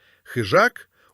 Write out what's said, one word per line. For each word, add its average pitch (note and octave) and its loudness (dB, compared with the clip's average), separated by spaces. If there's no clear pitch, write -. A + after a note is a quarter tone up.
Хижак — C3 -2